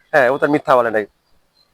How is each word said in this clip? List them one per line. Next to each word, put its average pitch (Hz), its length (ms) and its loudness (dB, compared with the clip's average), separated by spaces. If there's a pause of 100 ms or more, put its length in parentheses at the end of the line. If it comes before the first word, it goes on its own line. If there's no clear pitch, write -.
(120)
হ্যাঁ, 135 180 2
ও 143 80 -4
তো 147 100 -2
মিথ্যা 147 280 0
বলে 117 140 0
নাই। 107 160 -4 (680)